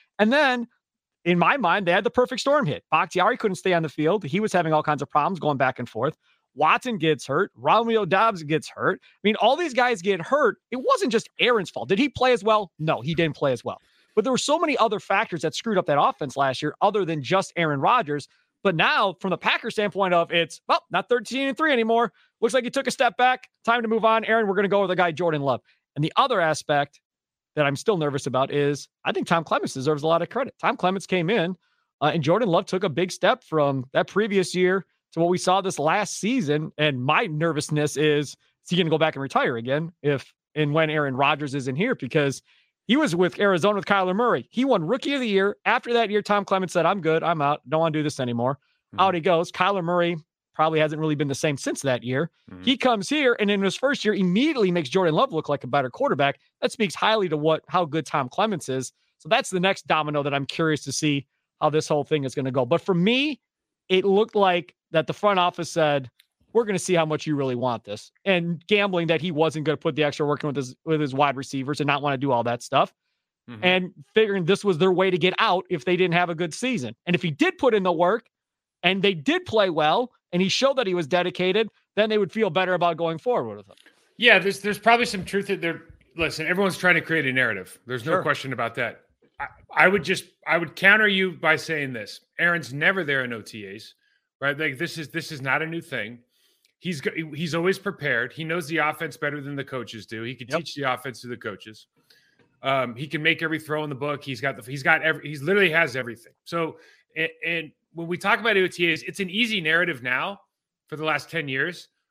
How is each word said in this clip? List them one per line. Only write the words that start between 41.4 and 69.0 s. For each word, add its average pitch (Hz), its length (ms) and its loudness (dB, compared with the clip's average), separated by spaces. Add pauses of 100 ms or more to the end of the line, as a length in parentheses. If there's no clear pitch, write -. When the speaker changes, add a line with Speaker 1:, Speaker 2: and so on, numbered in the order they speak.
Speaker 1:
isn't 131 220 -4
here? 226 180 0
Because 139 460 0 (460)
he 233 100 4
was 269 180 2
with 175 240 0
Arizona 202 380 2
with 190 80 -4
Kyler 190 320 2
Murray. 208 340 0
He 247 140 -2
won 208 220 2
Rookie 262 260 -2
of 277 80 0
the 247 80 -2
Year. 196 380 0
After 233 260 0
that 233 160 2
year, 208 140 0
Tom 202 240 0
Clements 185 260 -2
said, 165 140 2
"I'm 190 160 0
good. 160 200 2
I'm 160 200 0
out. 143 260 0
Don't 156 120 0
wanna 165 120 2
do 151 100 0
this 147 180 -4
anymore." 123 340 -2
Speaker 2:
Mm-hmm. - 460 -10
Speaker 1:
Out 190 140 4
he 175 60 -2
goes. 170 320 2
Kyler 185 320 0
Murray 175 320 0 (380)
probably 160 260 2
hasn't 151 180 2
really 156 160 0
been 147 140 -2
the 135 60 -4
same 143 240 -2
since - 240 -6
that 123 200 -2
year. 131 280 -2 (200)
Speaker 2:
Mm-hmm. 92 120 -16
Speaker 1:
He 254 160 0
comes 226 320 0
here, 269 280 2
and 202 120 2
in 202 100 2
his 196 160 0
first 262 300 0
year, 214 80 2
immediately 202 560 2
makes 170 180 -2
Jordan 165 260 2
Love 247 180 2
look 151 180 -4
like 143 120 -2
a 135 60 -10
better 127 220 0
quarterback. 143 500 0 (220)
That 254 100 -2
speaks 202 220 -2
highly 202 340 2
to 156 80 0
what, 156 320 0
how 180 160 0
good 151 220 -4
Tom 135 240 -2
Clements 202 400 -2
is. 131 220 -4 (260)
So - 100 -18
that's 240 220 2
the 185 100 -2
next 190 260 0
domino 151 360 0
that 143 120 -2
I'm 139 120 -2
curious 156 380 0
to 135 80 -6
see 143 340 -2 (340)
how 151 100 2
this 151 160 0
whole 147 180 0
thing 151 200 0
is 127 100 -6
gonna 135 160 -4
go. 127 140 0
But 165 160 2
for 190 140 -2
me, 247 460 0 (500)
it 185 160 2
looked 202 280 2
like 185 400 2 (160)
that 160 160 0
the 160 80 -6
front 202 240 2
office 175 320 0
said, 147 400 0 (420)
"We're 226 140 2
gonna 196 120 -2
see - 140 -2
how 165 140 4
much 151 200 -4
you 151 80 -2
really 135 200 -2
want 120 300 -2
this," - 280 -12 (140)
and 170 400 0
gambling 196 400 2